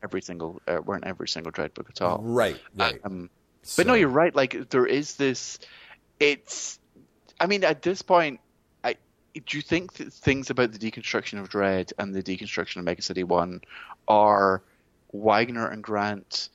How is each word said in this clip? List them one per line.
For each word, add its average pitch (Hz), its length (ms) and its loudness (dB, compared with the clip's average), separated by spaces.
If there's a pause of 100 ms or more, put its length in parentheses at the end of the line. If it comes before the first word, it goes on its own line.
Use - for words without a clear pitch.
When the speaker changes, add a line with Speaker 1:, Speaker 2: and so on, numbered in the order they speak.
Speaker 1:
every 95 180 -6
single, 85 460 -10
uh, 82 180 -2
weren't 98 200 -6
every 90 240 -8
single 82 240 -8
Dread - 220 -8
book - 160 -14
at - 120 -8
all. 87 180 0
Speaker 2:
Right, 113 400 -2 (140)
right. 113 300 -2
Speaker 1:
Um, 92 260 -10 (320)
Speaker 2:
So - 200 0
Speaker 1:
but 185 40 4
no, 247 80 4
you're 185 140 6
right. 147 260 4
Like, 131 360 0
there 127 160 4
is 147 280 0
this, - 460 -2 (580)
it's, - 600 0 (580)
I 170 80 4
mean, 196 160 0
at 156 200 2
this 185 200 -2
point, 165 380 2 (420)
I, 123 140 -2 (380)
do - 220 -10
you 147 60 -6
think 180 320 -2
that - 180 -12
things 135 380 0
about 123 220 2
the 107 60 -16
deconstruction 110 600 -6
of 95 100 -10
Dread 95 500 0
and 101 140 -6
the 95 100 -4
deconstruction 92 560 -6
of 87 60 -8
Mega 87 180 -4
City 92 200 -4
One 90 380 0 (480)
are 101 540 6 (500)
Wagner 110 560 2
and 107 160 -10
Grant 104 720 -4